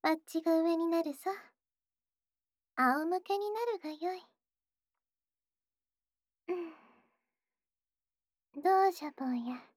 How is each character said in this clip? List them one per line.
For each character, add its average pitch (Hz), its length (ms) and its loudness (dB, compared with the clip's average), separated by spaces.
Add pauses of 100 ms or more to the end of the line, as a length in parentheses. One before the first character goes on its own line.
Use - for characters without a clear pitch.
わ 311 100 2
っ 320 140 0
ち 330 160 -4
が 330 180 4
上 330 160 2
に 330 120 0
な 330 140 2
る 302 120 -4
ぞ。 370 180 -6 (1400)
仰 262 300 4
向 359 160 -2
け 403 160 -2
に 415 140 -4
な 453 140 -4
る 440 140 -4
が 311 120 -10
よ 320 220 -6
い。 359 140 -14 (2250)
う 349 40 -2
ん。 330 200 -8 (1900)
ど 381 280 6
う - 20 0
じ 330 140 -10
ゃ、 294 60 -8
坊 269 220 -8
や。 247 280 -6 (160)